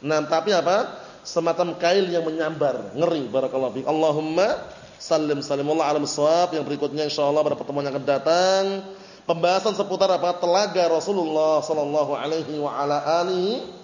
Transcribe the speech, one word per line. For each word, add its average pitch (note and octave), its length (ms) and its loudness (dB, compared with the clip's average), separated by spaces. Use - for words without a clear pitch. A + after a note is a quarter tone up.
Nah, D3+ 240 2
tapi E3 240 0
apa? F3+ 560 0
Semacam E3+ 560 0
kail F#3 320 4
yang E3 160 0
menyambar. D3+ 640 -2
Ngeri, D3+ 400 -2
barakallahu C3 480 -2
fiik. C3+ 80 -6
Allahumma D#3 720 2
sallim D3+ 400 0
sallim. C#3+ 320 -2
Wallahu D#3 160 2
a'lam D3 160 0
bissawab. D#3+ 480 2
Yang D3+ 160 -4
berikutnya, D3 400 -4
insyaallah, D3 400 2
pada C#3+ 80 0
pertemuan C#3+ 320 -6
yang C3+ 80 -4
akan C#3 80 -4
datang, E3 600 2
pembahasan F3+ 480 2
seputar G3 400 0
apa? F3 240 0
Telaga F3+ 560 2
Rasulullah D#3 720 2
sallallahu D3 480 0
alaihi D3+ 480 -4
wa C#3+ 160 -4
ala D3 480 0
alihi F#3 400 -2